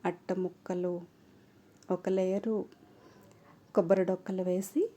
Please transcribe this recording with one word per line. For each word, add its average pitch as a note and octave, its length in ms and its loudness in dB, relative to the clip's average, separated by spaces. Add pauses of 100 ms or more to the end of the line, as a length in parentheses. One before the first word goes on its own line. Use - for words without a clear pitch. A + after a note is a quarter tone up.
అట్ట F3+ 360 -6
ముక్కలు, F3+ 480 -4 (1040)
ఒక F3+ 180 -4
లేయరు G3 400 0 (1200)
కొబ్బరి F#3 360 4
డొక్కలు F#3 380 -4
వేసి G3 340 0 (140)